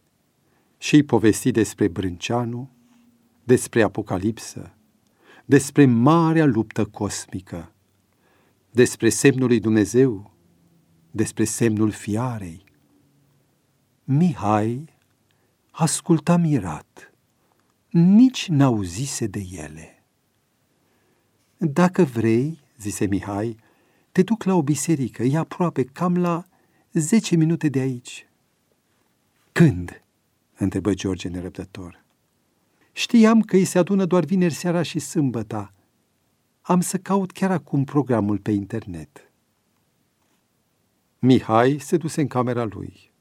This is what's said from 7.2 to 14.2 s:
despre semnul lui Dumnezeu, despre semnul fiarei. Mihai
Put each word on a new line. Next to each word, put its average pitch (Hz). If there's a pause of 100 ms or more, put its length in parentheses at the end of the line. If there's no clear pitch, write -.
despre 117
semnul 127
lui 120
Dumnezeu, 110 (760)
despre 107
semnul 110
fiarei. 104 (1400)
Mihai 123 (760)